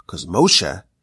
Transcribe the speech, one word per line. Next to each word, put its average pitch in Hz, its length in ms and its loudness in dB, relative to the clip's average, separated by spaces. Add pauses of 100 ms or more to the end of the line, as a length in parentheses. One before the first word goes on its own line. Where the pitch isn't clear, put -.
'Cause - 200 -14
Moshe 95 560 0 (200)